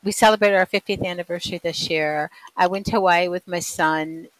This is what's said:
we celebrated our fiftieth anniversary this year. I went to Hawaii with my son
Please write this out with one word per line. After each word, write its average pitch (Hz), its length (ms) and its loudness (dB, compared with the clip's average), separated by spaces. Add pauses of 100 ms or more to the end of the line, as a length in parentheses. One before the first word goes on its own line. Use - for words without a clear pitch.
we 196 80 -4
celebrated 208 460 4
our 185 80 4
fiftieth 196 400 -4
anniversary 175 580 -8
this - 280 -6
year. 151 400 -2 (260)
I 185 100 4
went 196 200 -2
to - 60 -4
Hawaii 180 360 2
with 180 180 -6
my 175 140 -4
son 160 680 -4 (120)